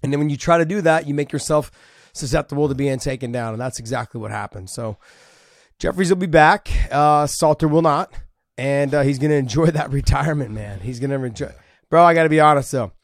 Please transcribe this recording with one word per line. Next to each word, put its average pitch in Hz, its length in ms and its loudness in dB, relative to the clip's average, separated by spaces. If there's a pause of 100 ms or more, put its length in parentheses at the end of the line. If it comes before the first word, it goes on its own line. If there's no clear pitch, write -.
And 139 120 -4
then 147 60 -2
when 151 100 0
you 143 80 -4
try 170 200 2
to 165 80 2
do 196 160 -4
that, 160 240 2
you 143 80 -6
make 143 200 -4
yourself 151 380 -2 (420)
susceptible 147 560 -2
to 135 60 -4
being 135 240 -2
taken 131 340 -6
down, 117 200 -6
and 110 60 -8
that's 127 200 -8
exactly 117 420 -8
what 107 100 -10
happened. 101 380 -10
So 110 260 -8 (840)
Jeffries 185 320 -2
will 190 60 4
be 185 100 -4
back. 160 440 4 (200)
Uh, 147 380 2
Salter 151 400 0
will 156 140 2
not. 160 320 0 (440)
And, 139 360 -2
uh, 147 80 2
he's 135 180 0
gonna 151 140 2
enjoy 139 380 0
that 151 200 -4
<laughs> - 0 -
retirement, 143 600 0
man. 104 280 -12
He's 120 220 -10
gonna 135 200 -4
enjoy. 123 300 -10 (380)
Bro, 170 160 6
I 170 80 6
gotta 160 160 4
be 156 100 4
honest, 151 320 4
though. 120 220 -6 (100)